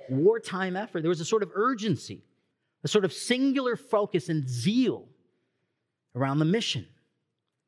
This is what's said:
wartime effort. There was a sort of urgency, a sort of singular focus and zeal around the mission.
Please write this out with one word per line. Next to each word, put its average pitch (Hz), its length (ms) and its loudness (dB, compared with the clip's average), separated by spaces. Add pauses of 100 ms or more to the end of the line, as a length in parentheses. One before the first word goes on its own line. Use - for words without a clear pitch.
(100)
wartime 185 680 2
effort. 196 240 -6
There 156 80 0
was 175 120 0
a 170 40 -6
sort 220 180 0
of 175 120 -6
urgency, 202 680 -2 (640)
a 156 40 -2
sort 196 180 4
of 165 80 -2
singular 254 640 0
focus 202 520 -2
and 156 180 -2
zeal 127 600 0 (1080)
around 135 240 0
the 156 60 4
mission. 170 420 0 (800)